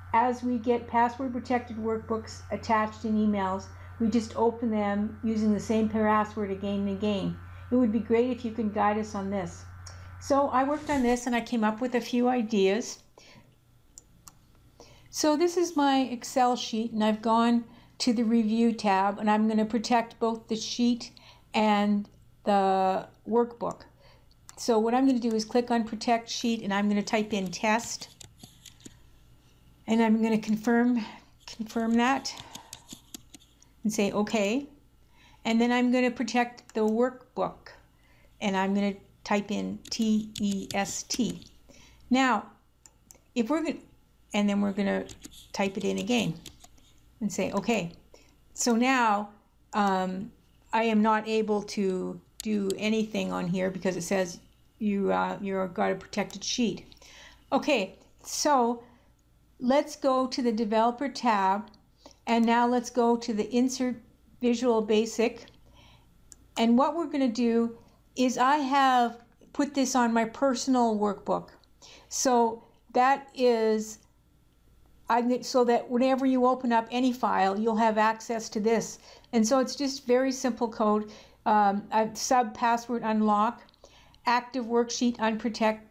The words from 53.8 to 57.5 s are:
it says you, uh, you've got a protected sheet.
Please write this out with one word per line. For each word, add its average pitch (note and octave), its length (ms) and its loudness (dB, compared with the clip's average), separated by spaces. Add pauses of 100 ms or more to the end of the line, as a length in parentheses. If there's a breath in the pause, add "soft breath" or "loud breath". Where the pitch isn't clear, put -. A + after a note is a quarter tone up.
it F3+ 60 -6
says F#3 380 -2 (400)
you, G3 340 0
uh, F#3 260 0
you've F#3+ 360 -4
got G3 160 0
a F#3+ 40 0
protected G3 480 -8
sheet. - 400 -2 (680 loud breath)